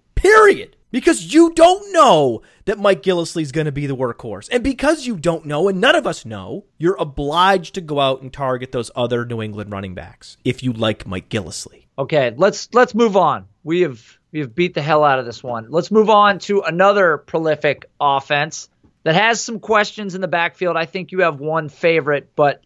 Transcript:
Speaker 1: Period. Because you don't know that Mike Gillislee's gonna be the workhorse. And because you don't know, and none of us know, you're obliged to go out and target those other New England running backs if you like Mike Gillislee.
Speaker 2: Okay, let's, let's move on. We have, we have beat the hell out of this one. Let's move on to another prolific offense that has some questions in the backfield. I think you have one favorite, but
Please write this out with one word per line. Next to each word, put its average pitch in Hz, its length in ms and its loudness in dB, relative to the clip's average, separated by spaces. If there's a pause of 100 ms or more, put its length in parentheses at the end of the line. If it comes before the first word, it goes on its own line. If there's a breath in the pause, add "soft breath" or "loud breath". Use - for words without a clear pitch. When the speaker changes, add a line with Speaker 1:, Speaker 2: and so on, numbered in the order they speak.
(160)
Speaker 1:
Period. 427 600 4 (160)
Because 214 420 -2
you 330 200 6
don't 370 400 4
know 156 480 4 (240 soft breath)
that 220 120 -4
Mike 196 240 2
Gillislee's 165 520 -4
gonna 151 180 -2
be 143 160 -6
the 139 80 -4
workhorse. 117 560 -8
And 240 120 -2
because 277 440 -2
you 233 80 -4
don't 165 300 -2
know, 147 240 0
and 190 100 -2
none 277 160 4
of 277 100 0
us 170 200 -6
know, 107 400 -12 (120)
you're 180 220 0
obliged 165 760 0
to 190 60 -10
go 151 180 -4
out 135 220 0
and 131 100 -16
target 127 420 -6
those 120 220 -6
other 120 300 -2
New 117 160 -8
England 104 300 -10
running 98 240 -10
backs - 480 -18
if 123 180 -2
you 127 120 -2
like 110 340 -2
Mike 92 220 -10
Gillislee. - 560 -10 (120)
Speaker 2:
Okay, 135 380 0
let's, - 380 0
let's 240 200 4
move 220 220 2
on. 135 320 0 (160)
We 170 180 0
have, 131 360 -6 (140)
we 156 80 -8
have 123 140 -8
beat 175 200 -2
the 160 80 -6
hell 151 220 2
out 139 160 4
of 120 60 -6
this 117 160 -12
one. 117 280 -8
Let's 165 220 -2
move 214 180 4
on 208 300 4
to 202 220 -2
another 170 560 2
prolific 151 720 -2 (100)
offense 143 680 -2 (360)
that 160 120 0
has 220 260 2
some 226 180 -10
questions 208 540 -2
in 185 80 -10
the 185 60 -4
backfield. 170 500 -2
I 165 80 -2
think 180 260 -12
you 185 100 -2
have 160 180 0
one 156 300 -4
favorite, 147 640 0
but 143 300 0